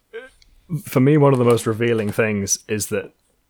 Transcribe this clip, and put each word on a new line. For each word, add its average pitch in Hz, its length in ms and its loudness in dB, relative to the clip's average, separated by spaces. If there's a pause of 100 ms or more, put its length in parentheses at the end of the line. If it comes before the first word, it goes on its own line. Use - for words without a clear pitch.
(840)
for - 160 -2
me, 143 180 4
one 139 160 4
of 127 60 2
the 120 60 2
most 117 200 2
revealing 110 460 -2
things 107 560 -2
is 107 200 -4
that 98 240 -6 (380)